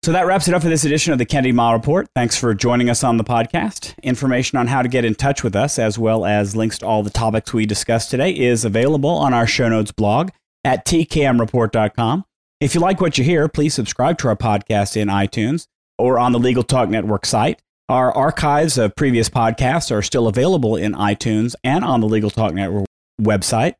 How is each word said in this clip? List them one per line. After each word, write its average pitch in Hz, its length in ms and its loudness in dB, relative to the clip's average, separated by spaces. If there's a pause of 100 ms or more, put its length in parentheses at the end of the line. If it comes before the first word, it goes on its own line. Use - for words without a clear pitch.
So 165 80 0
that 180 120 2
wraps 185 220 2
it 175 80 2
up 170 80 2
for 170 60 2
this 160 160 2
edition 151 280 2
of 131 60 2
the 123 60 2
Kennedy 131 260 0
Miles 117 220 4
Report. 139 420 0
Thanks 120 220 0
for 117 180 0
joining 120 340 2
us 120 140 0
on 120 140 2
the 113 80 0
podcast. 123 800 -4
Information 127 520 0
on 120 120 0
how 131 140 0
to 123 60 0
get 123 160 0
in 113 120 0
touch 139 260 -2
with 101 140 -2
us, 135 240 0
as 110 180 0
well 110 260 0
as 104 300 0
links 110 240 -2
to 98 80 -8
all 107 160 0
the 104 80 -4
topics 113 420 -2
we 110 140 0
discussed 107 420 -2
today, 139 220 0
is 123 340 0
available 135 460 0
on 147 240 0
our 117 140 2
show 123 200 0
notes 110 220 0
blog 113 400 0 (340)
at 131 200 0
T 165 200 2
K 147 220 0
M 123 140 2
report 113 320 0
dot 107 240 0
com. 123 280 -2 (360)
If 143 160 -2
you 165 40 2
like 185 200 0
what 170 180 0
you 127 60 0
hear, 160 240 2
please 147 260 -2
subscribe 135 440 -2
to 139 100 0
our - 80 2
podcast 104 600 -2
in 104 120 0
iTunes 107 580 -2 (320)
or 123 220 2
on 120 100 2
the 120 80 2
Legal 123 240 2
Talk 123 260 0
Network 104 380 -2
site. 120 340 0 (280)
Our 127 240 2
archives 151 680 0
of 107 160 0
previous 120 340 2
podcasts 131 600 0
are 104 120 0
still 117 260 0
available 123 480 0
in 98 160 -4
iTunes 107 720 -2
and 143 200 0
on 127 160 0
the 110 60 0
Legal 107 240 0
Talk 104 240 -2
Network 98 320 -4 (340)
website. 110 600 0